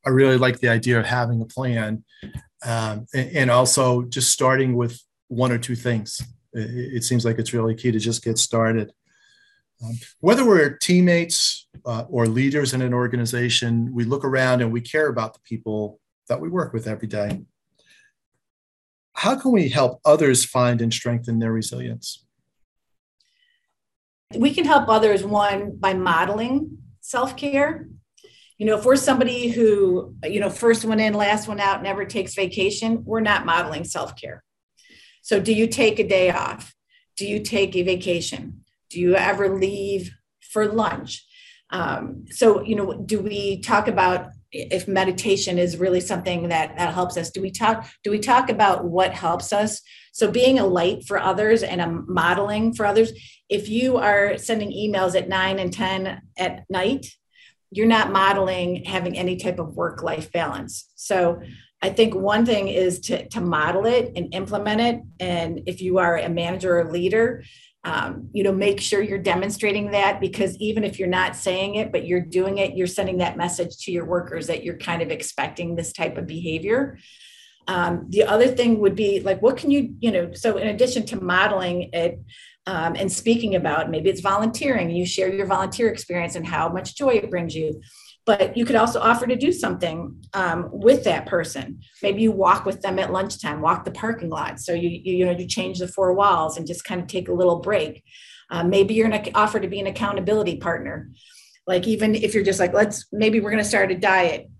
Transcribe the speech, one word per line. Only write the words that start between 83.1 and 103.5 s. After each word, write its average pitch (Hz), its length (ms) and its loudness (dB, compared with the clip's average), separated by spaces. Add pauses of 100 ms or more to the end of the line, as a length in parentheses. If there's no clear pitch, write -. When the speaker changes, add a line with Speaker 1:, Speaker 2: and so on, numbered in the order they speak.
Speaker 2:
speaking 226 420 0
about, 160 380 0
maybe 160 180 0
it's 185 100 -4
volunteering, 208 720 0
you 175 160 -2
share 190 260 -2
your 196 140 -4
volunteer 190 420 0
experience 175 460 -6
and 165 100 -8
how 165 240 -2
much 185 280 -8
joy 269 140 0
it 220 200 0
brings 170 240 -4
you. 156 260 -4 (440)
But 202 320 2
you 233 80 0
could 233 100 0
also 233 240 4
offer 233 300 4
to 247 80 2
do 294 160 2
something, 170 680 -4 (140)
um, 175 380 -2
with 202 320 6
that 165 220 0
person. 160 520 -4 (240)
Maybe 202 200 0
you 220 100 6
walk 190 340 4
with - 160 -4
them 196 160 -2
at 277 140 -2
lunchtime, 185 480 -6
walk 165 240 0
the - 80 -8
parking 220 380 -6
lot. 151 280 -8
So - 140 -6
you, 170 160 -2
you, 180 300 -6
you 180 80 2
know, 180 40 0
you 180 160 -4
change 185 320 -6
the 180 80 -6
four 185 260 0
walls 175 440 2
and 160 100 -8
just 170 160 -10
kind 180 180 -6
of 170 60 -8
take 180 220 -6
a 180 40 -2
little 175 280 2
break. 175 420 -2 (480)
Uh, 170 140 -2
maybe 196 300 4
you're 220 140 4
gonna 214 280 -2
offer 214 240 2
to 185 80 -4
be 202 100 -6
an 196 80 -4
accountability 196 720 -2
partner. 156 560 -6 (560)
Like, 185 180 2
even 214 300 2
if 220 180 -2
you're 202 80 4
just 196 160 2
like, 175 140 2
"Let's, 208 400 2
maybe 214 260 2
we're 208 140 0